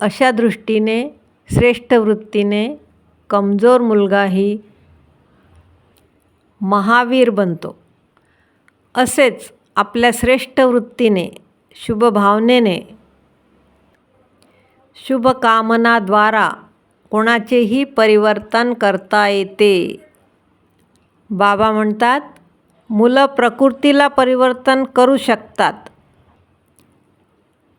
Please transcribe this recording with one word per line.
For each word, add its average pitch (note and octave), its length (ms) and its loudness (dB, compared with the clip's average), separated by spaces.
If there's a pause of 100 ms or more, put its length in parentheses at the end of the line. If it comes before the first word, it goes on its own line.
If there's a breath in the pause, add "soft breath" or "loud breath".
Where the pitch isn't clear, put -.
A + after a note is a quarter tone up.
अशा G#3 300 -2
दृष्टीने, A3 720 -2 (480)
श्रेष्ठ A#3+ 440 0
वृत्तीने G#3+ 720 -2 (640)
कमजोर G3+ 500 2
मुलगाही G3+ 760 0 (2000 soft breath)
महावीर A#3 680 0
बनतो. F3+ 460 -4 (1160)
असेच B3 560 0 (260)
आपल्या A#3 380 0
श्रेष्ठ B3+ 460 -2
वृत्तीने, A#3 680 0 (480)
शुभ A3 280 -4
भावनेने, G#3+ 720 2 (2250 soft breath)
शुभकामनाद्वारा A3+ 1500 0 (640)
कोणाचेही A3+ 720 0
परिवर्तन G#3+ 840 0
करता G#3 560 -2
येते. G3 760 -2 (1300)
बाबा G3+ 420 0
म्हणतात, G#3+ 480 -2 (680)
मुलं A#3+ 360 2
प्रकृतीला C4+ 800 0
परिवर्तन B3+ 800 0
करू C4 300 2
शकतात, - 720 -4 (1900)